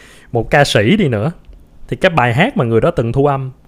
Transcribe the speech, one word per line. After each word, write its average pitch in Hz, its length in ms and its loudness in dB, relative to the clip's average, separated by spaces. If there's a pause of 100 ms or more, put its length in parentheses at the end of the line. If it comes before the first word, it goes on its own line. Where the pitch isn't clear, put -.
(320)
một 113 180 -4
ca 147 140 4
sĩ 123 320 2
đi 196 120 0
nữa, 117 240 -2 (560)
thì 127 80 -6
cái 190 140 2
bài 123 240 2
hát 208 220 0
mà 156 80 0
người 113 160 2
đó 156 100 0
từng 117 220 -2
thu 139 140 0
âm 135 240 -2 (180)